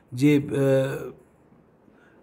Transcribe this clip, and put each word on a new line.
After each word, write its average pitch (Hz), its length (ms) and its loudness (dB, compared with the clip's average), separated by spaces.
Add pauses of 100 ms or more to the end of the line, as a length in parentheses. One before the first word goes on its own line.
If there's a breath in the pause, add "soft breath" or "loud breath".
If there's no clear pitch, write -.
(120)
যে, 143 320 2
আহ, 135 680 -2 (1120 soft breath)